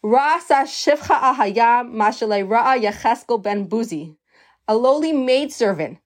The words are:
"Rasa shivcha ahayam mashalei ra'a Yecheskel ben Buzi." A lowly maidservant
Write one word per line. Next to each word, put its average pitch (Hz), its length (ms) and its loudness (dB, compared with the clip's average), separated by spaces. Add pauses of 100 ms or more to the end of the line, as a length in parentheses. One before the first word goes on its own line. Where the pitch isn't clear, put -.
"Rasa 277 600 2
shivcha - 540 0
ahayam 240 720 2
mashalei 214 560 -2
ra'a 247 320 2
Yecheskel 214 640 -2
ben 202 260 -4
Buzi." 170 480 -6 (520)
A 220 80 2
lowly 285 360 2
maidservant 254 960 -2